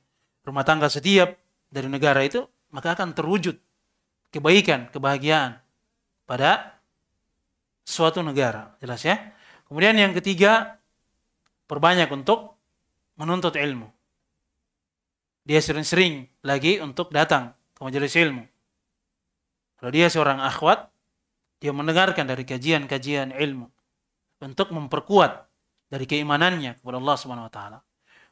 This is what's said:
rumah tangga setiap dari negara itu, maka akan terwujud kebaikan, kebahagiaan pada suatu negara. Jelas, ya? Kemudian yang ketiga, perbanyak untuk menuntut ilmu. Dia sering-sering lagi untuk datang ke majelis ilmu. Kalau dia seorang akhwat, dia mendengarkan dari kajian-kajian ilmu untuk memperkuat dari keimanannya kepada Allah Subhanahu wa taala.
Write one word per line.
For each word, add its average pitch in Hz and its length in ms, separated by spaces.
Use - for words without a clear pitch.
rumah 139 160
tangga 156 240
setiap 180 480
dari 135 180
negara 139 320
itu, 233 240
maka 165 180
akan 175 220
terwujud 165 420
kebaikan, 151 640
kebahagiaan 139 680
pada 139 500
suatu 165 400
negara. 131 600
Jelas, 123 180
ya? 113 320
Kemudian 202 320
yang 196 160
ketiga, 196 640
perbanyak 165 480
untuk 160 400
menuntut 165 400
ilmu. 131 320
Dia 151 160
sering-sering 151 640
lagi 143 360
untuk 151 320
datang 139 400
ke - 80
majelis 139 360
ilmu. 139 280
Kalau 123 120
dia 165 160
seorang 147 320
akhwat, 151 480
dia 147 120
mendengarkan 160 560
dari 131 160
kajian-kajian 135 880
ilmu 135 340
untuk 139 320
memperkuat 151 760
dari 135 160
keimanannya 147 760
kepada 127 200
Allah 139 160
Subhanahu 120 320
wa - 40
taala. 104 260